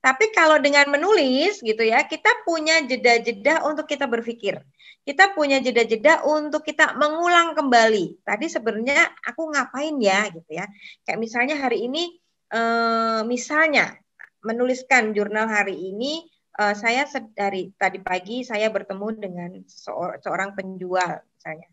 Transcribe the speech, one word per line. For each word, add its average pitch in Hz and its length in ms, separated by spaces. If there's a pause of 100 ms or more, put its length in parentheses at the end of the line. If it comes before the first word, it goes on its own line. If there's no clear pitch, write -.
Tapi 349 320
kalau 311 240
dengan 285 320
menulis, 311 720
gitu 220 240
ya, 247 160
kita 330 400
punya 320 400
jeda-jeda 233 800
untuk 294 240
kita 277 160
berpikir. 226 560 (480)
Kita 381 280
punya 277 280
jeda-jeda 233 640
untuk 302 360
kita 302 360
mengulang 330 560
kembali. 226 680
Tadi 220 240
sebenarnya 254 600 (160)
aku 311 280
ngapain 285 520
ya, 202 280
gitu 165 160
ya. 170 200 (400)
Kayak - 160
misalnya 247 360
hari 233 280
ini, 339 320 (320)
eh, 226 720
misalnya 247 720 (480)
menuliskan 240 720
jurnal 208 320
hari 202 280
ini, 220 480 (360)
eh, 208 160
saya 233 320
sed-, - 280
dari 196 400
tadi 185 280
pagi 190 440
saya 220 240
bertemu 196 360 (120)
dengan 175 300 (180)
seor-, - 560
seorang 190 320
penjual, 180 640 (160)
misalnya. 160 380